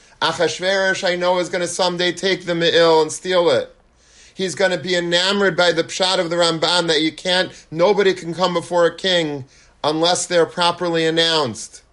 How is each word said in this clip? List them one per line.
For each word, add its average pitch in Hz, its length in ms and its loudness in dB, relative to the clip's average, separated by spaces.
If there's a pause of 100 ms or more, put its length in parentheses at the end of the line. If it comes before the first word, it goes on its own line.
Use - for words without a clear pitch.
(220)
Achashverosh, 185 840 0
I 180 120 0
know, 180 240 0
is 175 100 -4
gonna 175 180 -4
someday 175 440 -2
take 180 340 -2
the 175 80 -4
me'il 165 480 4
and 151 100 0
steal 175 380 0
it. 117 240 0 (600)
He's 180 200 -6
gonna 185 240 0
be 180 160 -6
enamored 180 640 0
by 175 140 4
the 160 120 0
pshat 185 360 -2
of 170 100 -2
the 170 60 -4
Ramban 170 540 0
that 156 120 0
you 160 100 0
can't, 180 400 -2 (200)
nobody 185 420 2
can 170 220 -8
come 180 180 0
before 170 320 0
a 165 100 0
king 156 500 -2 (380)
unless 165 440 0
they're 170 180 4
properly 170 640 0
announced. 160 760 -2 (120)